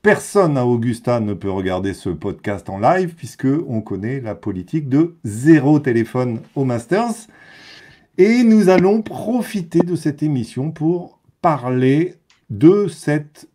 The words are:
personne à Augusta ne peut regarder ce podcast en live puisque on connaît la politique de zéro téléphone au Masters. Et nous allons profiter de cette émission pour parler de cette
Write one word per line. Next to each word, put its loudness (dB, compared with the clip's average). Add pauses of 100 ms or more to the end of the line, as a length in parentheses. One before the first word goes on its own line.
personne 2
à 0
Augusta 0
ne -4
peut -6
regarder -2
ce -8
podcast -8
en -10
live 0
puisque -6 (180)
on -4
connaît -8
la -10
politique -6
de 0
zéro 4
téléphone -2 (160)
au -4
Masters. -2 (920)
Et 4
nous 6
allons 4
profiter -4
de -2
cette -4
émission -4
pour -4 (240)
parler 0 (360)
de 4
cette -6